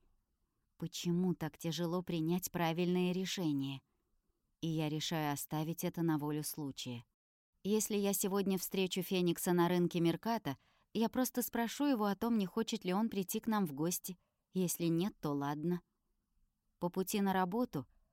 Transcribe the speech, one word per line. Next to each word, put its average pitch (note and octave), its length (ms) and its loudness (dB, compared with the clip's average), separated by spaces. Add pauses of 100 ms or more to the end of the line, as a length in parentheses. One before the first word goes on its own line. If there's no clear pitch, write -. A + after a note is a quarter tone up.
(760)
Почему F3 580 0
так D3+ 220 -6
тяжело E3+ 460 -2
принять F3 500 -2
правильное F3+ 600 2
решение? D3+ 680 -2 (800)
И D#3+ 80 -2
я D#3 200 0
решаю D3+ 440 0
оставить D#3 500 -2
это F3 200 -2
на D#3+ 160 4
волю D3 260 -2
случая. B2+ 600 -8 (600)
Если G#3 320 2
я G3+ 160 2
сегодня G3 460 0
встречу F#3 440 -2
Феникса F3+ 500 0
на E3+ 160 4
рынке F3 320 2
Мерката, E3 560 0 (380)
я A3 140 2
просто B3 340 -2
спрошу A#3 440 -2
его A3 200 2
о G3+ 100 0
том, A#3 200 0
не G3+ 80 2
хочет A3 400 -4
ли F3+ 80 0
он A3 160 2
прийти G3 300 -2
к - 80 -8
нам G#3+ 200 2
в D3 60 -4
гости. E3+ 460 -2 (340)
Если F3 340 2
нет, E3 340 2
то D3+ 120 0
ладно. D3+ 480 0 (1000)
По F3 100 -2
пути F#3+ 300 -2
на G3 120 2
работу F#3 540 0 (260)